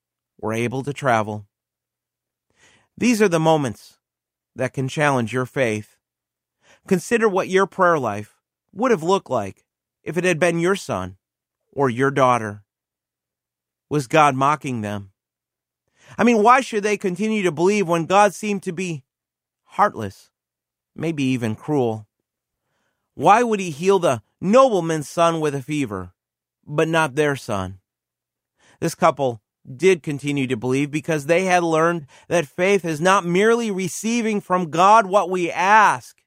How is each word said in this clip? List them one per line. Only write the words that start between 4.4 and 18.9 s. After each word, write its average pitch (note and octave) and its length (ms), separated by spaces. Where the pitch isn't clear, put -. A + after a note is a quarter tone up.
that B2 180
can C3 140
challenge C3+ 440
your B2+ 140
faith. A2 520
Consider A3 420
what F3+ 180
your F#3 200
prayer F3 320
life G#2+ 320
would B3 200
have E3 120
looked F#3 260
like G#2 360
if D#3+ 140
it F3 60
had F3 160
been E3+ 200
your F3+ 160
son F#2+ 420
or C3+ 180
your C3 220
daughter. A#2 520
Was D3 180
God D3 280
mocking C3+ 460
them? G2+ 300
I - 60
mean, A3+ 200
why B3+ 180
should G#3+ 220
they G#3 140
continue G#3 460
to F3 80
believe F#3 360
when E3 180
God G3+ 280
seemed G3+ 300
to F#3 100
be E3 300